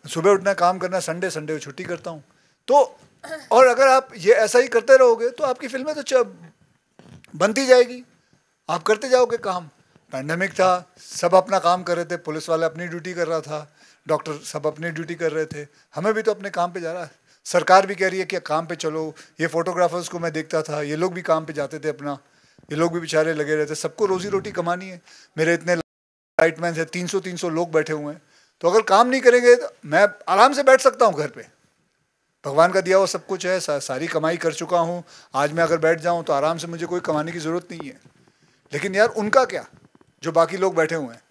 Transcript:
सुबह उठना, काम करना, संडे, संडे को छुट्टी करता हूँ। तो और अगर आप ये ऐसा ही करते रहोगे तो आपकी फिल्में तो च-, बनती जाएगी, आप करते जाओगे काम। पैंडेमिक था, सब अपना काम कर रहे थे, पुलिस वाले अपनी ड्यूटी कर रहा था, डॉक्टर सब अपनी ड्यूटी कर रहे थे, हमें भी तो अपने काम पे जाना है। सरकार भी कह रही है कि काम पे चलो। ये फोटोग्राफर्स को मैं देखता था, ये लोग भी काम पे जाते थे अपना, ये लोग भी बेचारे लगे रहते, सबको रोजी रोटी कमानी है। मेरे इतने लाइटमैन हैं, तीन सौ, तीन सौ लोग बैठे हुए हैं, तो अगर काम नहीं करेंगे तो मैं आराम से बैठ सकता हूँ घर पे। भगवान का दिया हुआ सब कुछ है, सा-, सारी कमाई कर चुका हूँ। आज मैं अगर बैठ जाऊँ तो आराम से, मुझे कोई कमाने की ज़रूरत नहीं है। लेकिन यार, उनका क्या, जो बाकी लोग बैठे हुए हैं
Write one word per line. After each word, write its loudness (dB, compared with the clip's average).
सुबह 0
उठना, 2
काम 2
करना, -4
संडे, -6
संडे -8
को -6
छुट्टी -14
करता -10
हूँ। -16
तो 4
और 8
अगर 4
आप 4
ये 2
ऐसा 4
ही 2
करते 6
रहोगे 4
तो -6
आपकी -4
फिल्में -6
तो -10
च-, 0
बनती 0
जाएगी, 4
आप -4
करते 0
जाओगे 4
काम। -6
पैंडेमिक -6
था, 0
सब -2
अपना 4
काम 0
कर -2
रहे -4
थे, -6
पुलिस -10
वाले 0
अपनी -6
ड्यूटी -10
कर -4
रहा -4
था, -12
डॉक्टर -2
सब -10
अपनी -6
ड्यूटी -10
कर -4
रहे -4
थे, -12
हमें -2
भी -4
तो 0
अपने -8
काम -4
पे -10
जाना -8
है। -14
सरकार 6
भी -6
कह 0
रही -4
है -6
कि -6
काम -4
पे -10
चलो। -6
ये 0
फोटोग्राफर्स -2
को -10
मैं -4
देखता -4
था, -6
ये -6
लोग -2
भी -10
काम 0
पे -12
जाते -8
थे -6
अपना, -8
ये -6
लोग 0
भी -4
बेचारे 0
लगे -2
रहते, -2
सबको -4
रोजी -4
रोटी -4
कमानी -6
है। -18
मेरे 2
इतने -2
लाइटमैन -4
हैं, -4
तीन -8
सौ, -4
तीन -12
सौ -6
लोग -4
बैठे 0
हुए -8
हैं, -18
तो 2
अगर 4
काम 4
नहीं 0
करेंगे 8
तो -2
मैं 4
आराम 6
से -2
बैठ 8
सकता 4
हूँ 2
घर -6
पे। -18
भगवान 4
का 2
दिया 2
हुआ 4
सब -8
कुछ -6
है, -2
सा-, -4
सारी -6
कमाई -2
कर -2
चुका -2
हूँ। -2
आज 0
मैं 0
अगर 0
बैठ 0
जाऊँ -2
तो -2
आराम 0
से, -10
मुझे -10
कोई -6
कमाने -4
की -10
ज़रूरत -6
नहीं -14
है। -20
लेकिन -6
यार, 4
उनका 0
क्या, -8
जो -6
बाकी 2
लोग 0
बैठे 0
हुए -8
हैं -20